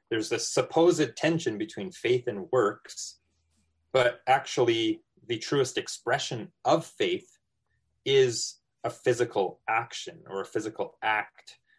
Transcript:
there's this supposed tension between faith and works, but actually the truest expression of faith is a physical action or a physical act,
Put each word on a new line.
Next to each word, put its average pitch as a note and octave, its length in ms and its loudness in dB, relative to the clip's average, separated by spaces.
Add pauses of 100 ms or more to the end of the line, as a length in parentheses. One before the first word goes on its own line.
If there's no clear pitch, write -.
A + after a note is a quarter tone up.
(100)
there's A2 180 -2
this A#2 200 -2
supposed D#3 680 2
tension D#3 400 0
between G2+ 360 -8
faith B2 340 0
and G2 240 -6
works, - 680 -2 (760)
but B2 340 2
actually A#2+ 760 2 (260)
the A#2 100 -4
truest C#3 400 -2
expression A#2+ 720 -4 (140)
of D#3 200 2
faith - 540 -4 (640)
is C3 520 2 (260)
a G#2 80 -6
physical A#2 800 0
action G#2+ 580 -6
or G2 140 -6
a F#2+ 40 -6
physical G#2+ 580 -6
act, - 560 -4 (200)